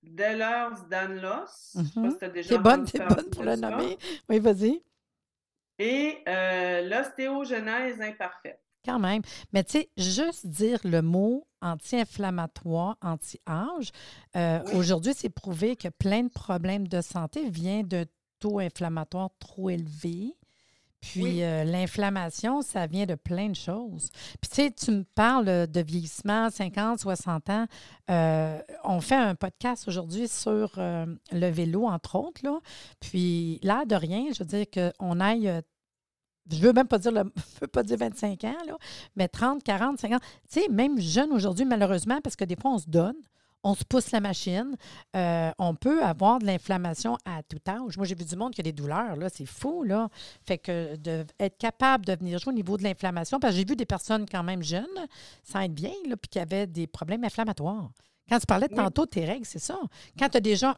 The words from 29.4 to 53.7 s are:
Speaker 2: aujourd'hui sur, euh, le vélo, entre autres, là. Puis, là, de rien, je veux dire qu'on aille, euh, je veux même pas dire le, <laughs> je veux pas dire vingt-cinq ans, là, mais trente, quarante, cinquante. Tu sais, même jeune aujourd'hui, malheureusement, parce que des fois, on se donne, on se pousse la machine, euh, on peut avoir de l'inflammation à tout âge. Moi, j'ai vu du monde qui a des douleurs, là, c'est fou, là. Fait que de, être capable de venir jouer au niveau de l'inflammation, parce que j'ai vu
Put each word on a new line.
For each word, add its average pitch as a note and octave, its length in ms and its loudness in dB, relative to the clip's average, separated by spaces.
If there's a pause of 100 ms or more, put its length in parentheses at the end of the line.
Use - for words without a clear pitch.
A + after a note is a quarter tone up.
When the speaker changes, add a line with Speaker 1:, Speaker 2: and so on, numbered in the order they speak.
Speaker 2:
aujourd'hui F3+ 400 -2
sur, G#3+ 480 0
euh, E3+ 300 -2 (260)
le F3+ 180 2
vélo, E3+ 360 0
entre F3+ 300 -2
autres, D#4 280 -4
là. C#4+ 140 0 (420)
Puis, E3+ 640 0
là, G#3+ 240 2
de G#3+ 80 2
rien, F#3 400 0
je - 60 -6
veux F#3 40 -6
dire G3+ 260 -2
qu'on F3+ 500 0
aille, G#3+ 280 2
euh, E3 140 0 (880)
je D#3 100 -2
veux A3+ 140 10
même C4 140 6
pas A3+ 100 4
dire A3+ 140 2
le, G#3 240 2
<laughs> - 200 -8
je - 60 -20
veux C#4 60 -2
pas B3 140 2
dire A3+ 140 0
vingt-cinq G#3 480 -2
ans, B3 120 -4 (100)
là, D#4+ 100 -10 (400)
mais F3+ 120 2
trente, C4 340 0
quarante, A3+ 380 0
cinquante. A#3+ 220 0 (300)
Tu D#4 80 2
sais, G4+ 80 4
même B3 320 4
jeune A3 320 2
aujourd'hui, G3+ 320 2
malheureusement, G#3+ 560 2
parce - 160 -6
que G3 80 -4
des F3 120 -2
fois, C4+ 160 0
on A3+ 60 2
se D#3 120 -6
donne, F3 260 4 (460)
on G3+ 120 4
se - 100 -2
pousse - 260 2
la A3 100 2
machine, G3+ 540 -2 (400)
euh, E3+ 440 2
on F3 160 0
peut D4 280 2
avoir F#3+ 360 4
de G#3+ 80 -2
l'inflammation F#3 800 0
à E3 160 -8
tout D#3 160 -12 (100)
âge. G#3 300 -6
Moi, G3 80 0
j'ai F#3 80 -4
vu E3+ 100 -8
du D#3+ 100 -8
monde A#3 200 -4
qui F#3 80 -6
a - 20 -4
des D#3+ 80 -2
douleurs, D3+ 440 -4
là, F3 120 -4
c'est - 160 -10
fou, D4+ 380 -6
là. G#3+ 260 2 (380)
Fait F#3 100 0
que E3 400 -4
de, D#3+ 300 -4 (120)
être G3 200 -2
capable A#3 480 4
de F#3+ 80 2
venir F3 240 -2
jouer C4+ 160 -2
au - 20 0
niveau G3 220 0
de F#3 60 -6
l'inflammation, F#3 540 -2
parce B3 140 4
que F3 60 2
j'ai F#3+ 80 2
vu B3+ 100 0